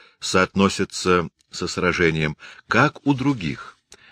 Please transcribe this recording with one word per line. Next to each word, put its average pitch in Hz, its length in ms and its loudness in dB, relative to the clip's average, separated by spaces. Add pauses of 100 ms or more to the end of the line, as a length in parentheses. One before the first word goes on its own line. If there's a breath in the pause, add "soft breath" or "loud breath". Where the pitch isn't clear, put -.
(220 soft breath)
соотносятся 92 1080 0 (220)
со - 160 -8
сражением, 80 680 0 (320 loud breath)
как 131 360 0
у 143 80 2
других. 123 640 -4 (340 soft breath)